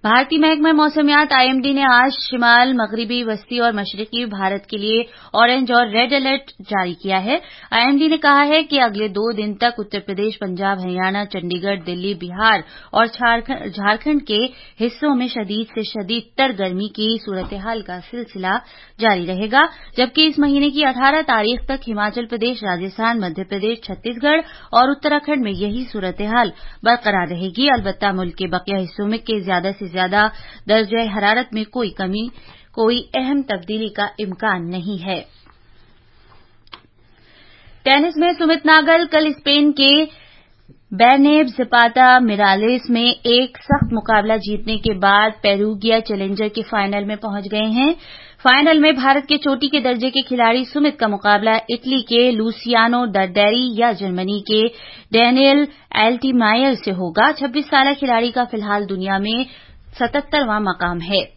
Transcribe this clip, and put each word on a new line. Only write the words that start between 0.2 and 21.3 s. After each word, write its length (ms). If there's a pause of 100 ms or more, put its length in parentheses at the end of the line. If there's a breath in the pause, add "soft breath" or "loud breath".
महकमा 340
मौसमियात 600
आईएमडी 400
ने 100
आज 300
शिमाल 640
मगरिबी, 480
वस्ती 360
और 140
मशरिकी 540
भारत 440
के 80
लिए 260 (300 loud breath)
ऑरेंज 380
और 160
रेड 240
अलर्ट 400 (100)
जारी 320
किया 240
है। 220 (320 loud breath)
आईएमडी 360
ने 80
कहा 260
है 200
कि 160
अगले 300
दो 240
दिन 220
तक 240
उत्तर 220
प्रदेश, 360
पंजाब, 440
हरियाणा, 440
चंडीगढ़, 560
दिल्ली, 340
बिहार 500 (300 loud breath)
और 120
झारखंड, 600
झारखंड 540
के 160 (420 loud breath)
हिस्सों 340
में 140
शदीद 380
से 160
शदीद 560
तर 140
गर्मी 360
की 300
सूरत 360
हाल 280
का 180
सिलसिला 560 (440 loud breath)
जारी 240
रहेगा, 440 (280 loud breath)
जबकि 300
इस 120
महीने 320
की 120
अठारह 400
तारीख 460